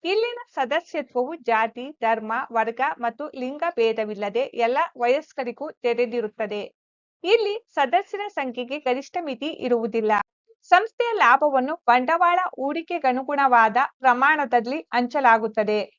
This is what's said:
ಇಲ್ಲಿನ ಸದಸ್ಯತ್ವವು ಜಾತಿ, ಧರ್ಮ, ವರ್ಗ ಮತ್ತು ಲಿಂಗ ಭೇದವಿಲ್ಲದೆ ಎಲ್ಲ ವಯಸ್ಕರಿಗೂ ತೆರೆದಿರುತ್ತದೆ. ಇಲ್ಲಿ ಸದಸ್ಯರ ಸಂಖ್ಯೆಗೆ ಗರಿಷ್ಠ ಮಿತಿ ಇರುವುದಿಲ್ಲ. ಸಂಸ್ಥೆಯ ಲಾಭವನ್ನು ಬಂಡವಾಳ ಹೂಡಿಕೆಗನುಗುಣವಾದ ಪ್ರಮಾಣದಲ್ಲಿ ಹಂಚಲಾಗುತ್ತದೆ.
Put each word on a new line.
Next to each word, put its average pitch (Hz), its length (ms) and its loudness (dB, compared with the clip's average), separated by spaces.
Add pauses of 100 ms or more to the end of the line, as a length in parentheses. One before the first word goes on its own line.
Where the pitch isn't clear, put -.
ಇಲ್ಲಿನ 453 360 -2 (120)
ಸದಸ್ಯತ್ವವು 285 800 -4 (100)
ಜಾತಿ, 226 420 -2 (160)
ಧರ್ಮ, 220 320 -2 (180)
ವರ್ಗ 226 300 -2 (180)
ಮತ್ತು 240 260 -6 (100)
ಲಿಂಗ 269 280 -8 (100)
ಭೇದವಿಲ್ಲದೆ 214 720 -2 (160)
ಎಲ್ಲ 240 200 2 (180)
ವಯಸ್ಕರಿಗೂ 254 720 -4 (140)
ತೆರೆದಿರುತ್ತದೆ. 226 800 -4 (640)
ಇಲ್ಲಿ 415 300 2 (180)
ಸದಸ್ಯರ 349 600 -2
ಸಂಖ್ಯೆಗೆ 254 480 -6
ಗರಿಷ್ಠ 262 420 -4
ಮಿತಿ 269 280 -6 (100)
ಇರುವುದಿಲ್ಲ. 226 540 0 (580)
ಸಂಸ್ಥೆಯ 453 440 2
ಲಾಭವನ್ನು 269 580 4 (120)
ಬಂಡವಾಳ 330 540 4 (140)
ಹೂಡಿಕೆಗನುಗುಣವಾದ 269 1200 2 (200)
ಪ್ರಮಾಣದಲ್ಲಿ 262 840 2 (120)
ಹಂಚಲಾಗುತ್ತದೆ. 226 880 2 (200)